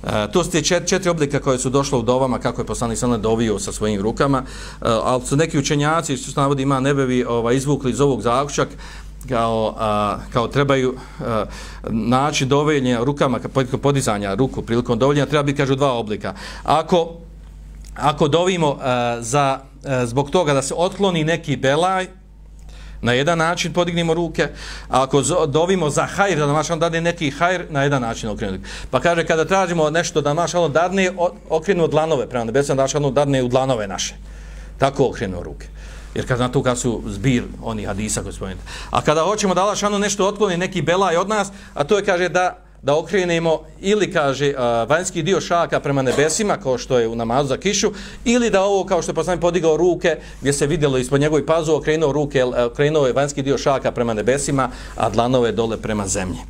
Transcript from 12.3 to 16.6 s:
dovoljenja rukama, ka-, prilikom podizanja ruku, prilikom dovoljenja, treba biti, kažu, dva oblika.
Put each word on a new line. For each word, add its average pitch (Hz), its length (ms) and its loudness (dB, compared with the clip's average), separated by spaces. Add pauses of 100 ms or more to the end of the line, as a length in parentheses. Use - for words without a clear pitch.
dovoljenja 135 560 2
rukama, 139 340 0
ka-, - 100 -8
prilikom 131 320 -2
podizanja 110 540 0
ruku, 131 280 0
prilikom 120 360 0
dovoljenja, 139 280 4
treba 151 160 2
biti, 143 140 0
kažu, 135 180 2
dva 135 180 2
oblika. 104 420 -4 (300)